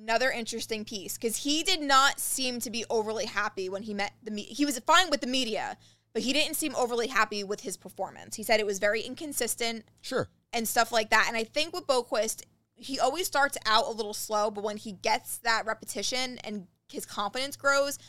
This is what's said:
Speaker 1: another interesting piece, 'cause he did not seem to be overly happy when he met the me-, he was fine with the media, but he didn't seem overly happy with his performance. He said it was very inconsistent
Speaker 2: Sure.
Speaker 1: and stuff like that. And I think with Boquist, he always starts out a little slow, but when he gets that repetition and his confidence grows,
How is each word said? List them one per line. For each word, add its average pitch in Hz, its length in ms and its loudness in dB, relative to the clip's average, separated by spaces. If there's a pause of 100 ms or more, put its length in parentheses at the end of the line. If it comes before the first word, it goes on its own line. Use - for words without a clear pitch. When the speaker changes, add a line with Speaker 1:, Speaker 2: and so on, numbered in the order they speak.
Speaker 1:
another 226 300 2
interesting 226 540 -6
piece, 202 340 -8
'cause 226 200 -2
he 302 260 0
did 359 160 2
not 277 400 6
seem 254 400 -2
to 240 100 -6
be 220 180 -4
overly 220 380 0
happy 202 420 -4
when 196 140 -6
he 214 120 -6
met 196 180 -2 (100)
the 214 80 -10
me-, 208 140 -6
he 247 200 -2
was 269 160 0
fine 339 300 6
with 277 100 2
the - 60 -4
media, 220 500 -2 (360)
but 220 100 -2
he 247 100 0
didn't 302 220 2
seem 285 220 -4
overly 240 320 0
happy 214 340 0
with 196 200 -6
his 180 140 -8
performance. 127 600 -10
He 220 80 -10
said 220 160 4
it 208 60 -2
was 202 120 -2
very 208 220 2
inconsistent 240 840 -4 (160)
Speaker 2:
Sure. - 280 -2 (240)
Speaker 1:
and 226 160 -2
stuff 233 240 4
like 220 180 2
that. 220 160 8
And 233 100 -2
I 226 60 0
think 311 320 -2
with 349 140 -4
Boquist, 240 540 0 (340)
he 262 240 -8
always 311 260 2
starts 277 400 2
out 220 200 6
a - 40 -2
little 214 240 -6
slow, 208 380 0
but 208 100 -8
when 208 140 -4
he 214 160 -12
gets 220 460 -2
that 226 280 2
repetition 247 800 -4
and 208 240 -8 (200)
his 277 160 -10
confidence 254 520 -4
grows, 277 420 2 (100)